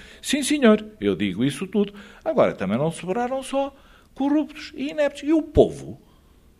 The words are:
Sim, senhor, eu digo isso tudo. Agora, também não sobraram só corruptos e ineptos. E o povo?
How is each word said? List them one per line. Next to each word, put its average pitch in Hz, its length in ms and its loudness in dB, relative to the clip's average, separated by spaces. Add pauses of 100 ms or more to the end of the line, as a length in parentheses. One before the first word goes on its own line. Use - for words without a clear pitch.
(220)
Sim, 285 220 -2
senhor, 240 420 4 (140)
eu 101 160 0
digo - 280 -2
isso 143 220 -2
tudo. 185 280 -2 (300)
Agora, 180 300 2
também 98 240 -2
não 156 140 0
sobraram 240 500 -6
só 277 340 -4 (380)
corruptos 285 600 -2
e 269 140 -6
ineptos. 294 340 -2
E 294 100 2
o 320 80 4
povo? 170 580 2 (600)